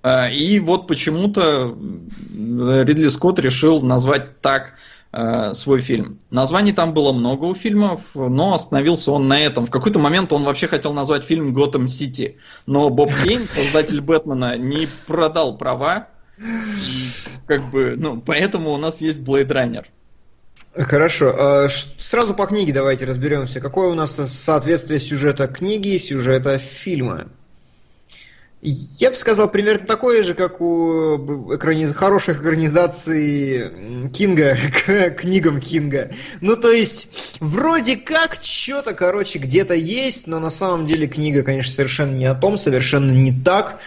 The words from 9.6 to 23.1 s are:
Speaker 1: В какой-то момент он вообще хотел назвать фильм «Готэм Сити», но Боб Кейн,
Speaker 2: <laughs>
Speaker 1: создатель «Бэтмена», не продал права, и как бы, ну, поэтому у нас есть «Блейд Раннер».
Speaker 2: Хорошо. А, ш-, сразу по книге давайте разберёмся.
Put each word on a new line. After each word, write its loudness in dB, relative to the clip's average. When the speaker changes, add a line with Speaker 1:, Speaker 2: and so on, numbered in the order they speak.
Speaker 1:
В -10
какой-то 0
момент 2
он 2
вообще -2
хотел -2
назвать -2
фильм 0
«Готэм 2
Сити», -8
но 2
Боб 4
Кейн, 0
Speaker 2:
<laughs> -12
Speaker 1:
создатель 0
«Бэтмена», 0
не -2
продал 0
права, -4
и -20
как -2
бы, 0
ну, -6
поэтому -2
у -4
нас -6
есть -4
«Блейд 0
Раннер». -2
Speaker 2:
Хорошо. 2
А, 4
ш-, -6
сразу 0
по 0
книге 0
давайте 0
разберёмся. -2